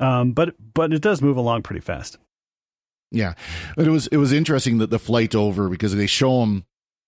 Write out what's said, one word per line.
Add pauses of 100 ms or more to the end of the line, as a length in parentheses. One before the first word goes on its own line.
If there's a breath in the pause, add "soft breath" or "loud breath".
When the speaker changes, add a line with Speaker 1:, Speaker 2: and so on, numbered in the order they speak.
Speaker 1:
Um,
but, (180)
but
it
does
move
along
pretty
fast. (920)
Speaker 2:
Yeah. (420 loud breath)
But
it
was,
it
was
interesting
that
the
flight
over,
because
they
show
'em (440)